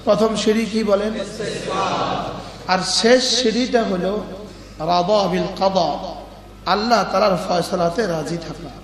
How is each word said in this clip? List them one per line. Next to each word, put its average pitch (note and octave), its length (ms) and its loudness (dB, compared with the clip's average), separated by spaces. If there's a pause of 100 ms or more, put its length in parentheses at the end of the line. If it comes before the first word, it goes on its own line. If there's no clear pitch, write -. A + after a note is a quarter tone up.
প্রথম G#3+ 320 4
সিঁড়ি A3 300 2
কি G#3+ 180 0
বলেন? G#3 300 2 (1500)
আর F#3 120 2
শেষ A#3 440 4
সিঁড়িটা A#3 600 2
হলো F#3+ 400 -2 (560)
রাদা F3 480 2
বিল F#3 200 0 (120)
কাদা, F#3 560 0 (560)
আল্লাহ G#3 320 4
তাআলার F#3+ 340 2 (100)
ফয়সালাতে F3 600 0
রাজি E3 300 -4
থাকা। D#3+ 320 -10 (140)